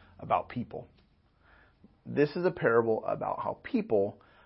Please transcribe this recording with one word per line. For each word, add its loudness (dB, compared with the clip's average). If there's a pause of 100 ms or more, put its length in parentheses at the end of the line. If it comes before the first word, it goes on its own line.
(220)
about -2
people. -8 (1160)
This 2
is -2
a 2
parable 2
about -4
how -6
people 0 (240)